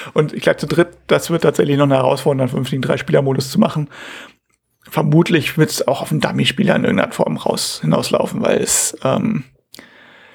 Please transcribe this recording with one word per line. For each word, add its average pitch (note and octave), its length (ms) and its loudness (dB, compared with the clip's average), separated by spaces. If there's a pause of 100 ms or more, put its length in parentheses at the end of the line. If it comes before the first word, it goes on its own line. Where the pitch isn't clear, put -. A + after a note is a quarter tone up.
(140)
Und D3+ 200 0
ich - 100 -8
glaub, D#3+ 160 2
zu D3 80 -6
dritt, E3+ 220 2 (180)
das - 220 0
wird E3 140 -2
tatsächlich C#3+ 340 2
noch C#3+ 80 4
eine C3+ 100 4
Herausforderung, C3+ 460 0
einen B2+ 80 0
vernünftigen C3+ 320 -4
Drei-Spieler-Modus C3+ 680 0
zu - 80 0
machen. D#3+ 300 0 (960)
Vermutlich D#3+ 680 2
wird's - 300 0
auch - 140 0
auf - 100 -6
einen D3+ 100 0
Dummy-Spieler - 540 0
in - 80 0
irgendeiner - 300 0
Form - 240 -2
raus, - 440 -4
hinauslaufen, - 640 -2
weil - 140 2
es, - 460 -2
ähm, - 400 -2 (920)